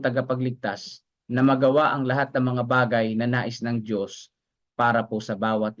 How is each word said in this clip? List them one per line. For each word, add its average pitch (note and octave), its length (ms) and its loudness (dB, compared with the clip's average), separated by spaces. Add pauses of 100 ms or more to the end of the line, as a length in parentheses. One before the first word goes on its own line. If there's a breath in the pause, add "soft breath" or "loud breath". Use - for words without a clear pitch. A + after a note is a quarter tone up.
tagapagligtas B2+ 960 -4 (240)
na B2 160 0
magawa C3+ 540 4
ang C3+ 100 -2
lahat C3+ 300 0
ng B2+ 80 2 (100)
mga B2 140 -2
bagay A#2+ 380 2 (120)
na A#2+ 80 0
nais A#2+ 380 -2
ng A#2 180 -2
Diyos G#2 480 -6 (480)
para A#2 240 2
po A2 160 -6
sa G#2+ 160 -6
bawat G#2+ 460 -2